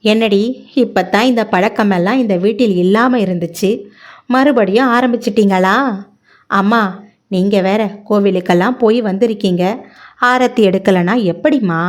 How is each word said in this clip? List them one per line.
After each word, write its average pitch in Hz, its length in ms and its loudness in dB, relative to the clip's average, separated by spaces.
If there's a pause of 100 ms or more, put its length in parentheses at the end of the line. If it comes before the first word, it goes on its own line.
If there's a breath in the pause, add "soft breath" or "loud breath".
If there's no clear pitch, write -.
"என்னடி, 214 720 0
இப்பத்தான் 202 500 0
இந்த 233 260 0
பழக்கமெல்லாம் 196 680 0
இந்த 214 180 0
வீட்டில் 202 400 0
இல்லாம 220 420 2
இருந்துச்சு, 180 520 -2 (560 loud breath)
மறுபடியும் 247 680 2
ஆரம்பிச்சிட்டீங்களா?" 214 840 0 (720 soft breath)
"அம்மா, 196 560 -2 (260 loud breath)
நீங்க 196 320 0
வேற 202 500 -2
கோவிலுக்கெல்லாம் 196 680 0
போய் 233 240 2
வந்திருக்கீங்க, 196 600 -2 (560 loud breath)
ஆரத்தி 247 440 2
எடுக்கலனா 190 500 2 (100)
எப்படிம்மா?" 180 640 -2